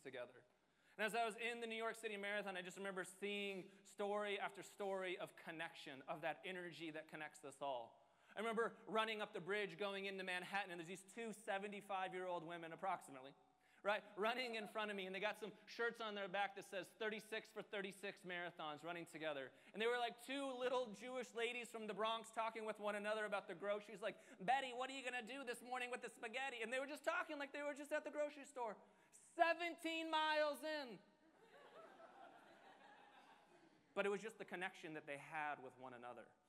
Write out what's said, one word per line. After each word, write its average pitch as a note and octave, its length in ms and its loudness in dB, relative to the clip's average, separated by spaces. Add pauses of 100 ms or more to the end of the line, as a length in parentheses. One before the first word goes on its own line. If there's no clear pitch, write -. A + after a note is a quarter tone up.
together. B2 380 -8 (560)
And G#3 80 2
as G3+ 100 2
I A#3 80 6
was G#3+ 140 2
in A#3+ 240 0
the A#3 60 -2
New A3+ 100 -2
York A3+ 180 0
City G#3+ 220 -2
Marathon, G3+ 400 0
I F3+ 40 -2
just F3+ 140 -6
remember F#3+ 300 0
seeing G3+ 580 0 (160)
story G#3 580 2
after F#3 240 -2
story F#3+ 560 0
of E3+ 160 -4 (140)
connection, D#3+ 600 -6
of D#3+ 180 0
that D3+ 160 2
energy F3 480 -4
that D#3 160 -6
connects D#3 380 -8
us C3+ 160 -8
all. B2+ 340 0 (400)
I - 40 -4
remember A3 340 4 (120)
running A3 360 4
up G3+ 100 -2
the G3 80 -2
bridge F#3 400 2
going G3 280 0
into F#3+ 180 -2
Manhattan, F#3 460 0
and F3 80 -6
there's E3 100 -4
these F#3+ 160 -6 (100)
two A#3 160 -2
seventy-five-year-old F#3+ 1120 0
women, E3 280 -6
approximately, C#3+ 580 -4 (500)
right, G3+ 220 6 (140)
running A#3 380 4
in G#3+ 120 0
front G#3+ 240 0
of G3+ 60 0
me, F#3+ 80 0
and F#3+ 100 -2
they F#3 60 0
got G#3 180 2
some G#3+ 140 -4 (140)
shirts A#3 340 0
on G#3+ 140 -2
their G3 120 0
back G3 300 2
that F3 120 -10
says, F#3 180 -2 (120)
"Thirty-six G#3+ 500 0
for G#3 120 -8
thirty-six G3 680 -4
marathons," E3 560 -2
running E3+ 220 -2
together. D3 460 -2 (200)
And G3 100 0
they A3+ 60 6
were B3 120 6
like A#3 280 0
two C#4 320 0
little B3+ 280 4
Jewish A#3 460 -4
ladies A#3 360 0
from A3 180 -4
the G#3 60 0
Bronx A3 380 2
talking A3 340 0
with G#3 120 -2
one G#3 180 2
another G#3+ 280 2
about G3 240 2
the F#3+ 80 -4
groceries, G3+ 460 0
like, G#3 160 0 (240)
"Betty, B3+ 320 6
what C4 160 0
are C4+ 40 -4
you C4+ 100 -4
gonna B3 180 0
do B3+ 240 -4
this A#3 160 -2
morning B3 300 0
with B3 100 0
the A#3+ 80 -4
spaghetti?" A#3+ 520 -2
And A3+ 120 0
they C4 60 4
were C#4 80 0
just C#4+ 180 -2
talking E4 340 2
like C#4+ 140 -2
they D4 100 -2
were D4 100 2
just C#4+ 200 -4
at D4+ 100 2
the D4 80 -4
grocery D4 320 0
store, A3+ 320 -4 (600)
seventeen E4 760 4
miles D4+ 520 6
in. C#4+ 360 -2 (3000)
But G3 100 4
it G3+ 40 4
was G3 120 0
just G#3+ 160 -8
the G3 80 -6
connection F3+ 480 -4
that D3+ 120 -6
they C#3+ 120 -4
had D3 460 -4
with A#2+ 140 -10
one B2+ 160 -10
another. A#2+ 340 -10 (220)